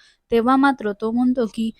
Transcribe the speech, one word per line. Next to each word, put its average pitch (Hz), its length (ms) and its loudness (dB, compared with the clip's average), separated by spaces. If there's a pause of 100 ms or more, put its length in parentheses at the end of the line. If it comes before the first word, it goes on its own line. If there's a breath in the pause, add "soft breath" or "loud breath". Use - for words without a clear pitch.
(320 soft breath)
तेव्हा 233 240 2
मात्र 269 360 0 (100)
तो 220 100 -4
म्हणतो 247 340 0
की, 226 240 -6 (100)